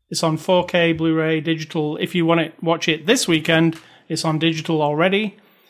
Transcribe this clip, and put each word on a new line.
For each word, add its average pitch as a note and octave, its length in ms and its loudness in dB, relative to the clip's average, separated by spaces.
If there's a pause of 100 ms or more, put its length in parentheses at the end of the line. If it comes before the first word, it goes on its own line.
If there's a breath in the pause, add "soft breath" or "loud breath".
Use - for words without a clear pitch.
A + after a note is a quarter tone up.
(100)
It's D#3+ 120 -4
on D#3+ 140 0
four F3+ 280 0
K E3+ 280 2
Blu-ray, D#3+ 480 0
digital. D#3 560 -4
If - 180 -4
you F3 100 2
wanna E3 280 2 (100)
watch E3 260 0
it D3+ 180 -2
this C4 200 2
weekend, D#3+ 500 2 (320 loud breath)
it's D#3+ 160 -6
on D#3 140 0
digital D#3+ 420 -2
already. F#3 560 0 (340 soft breath)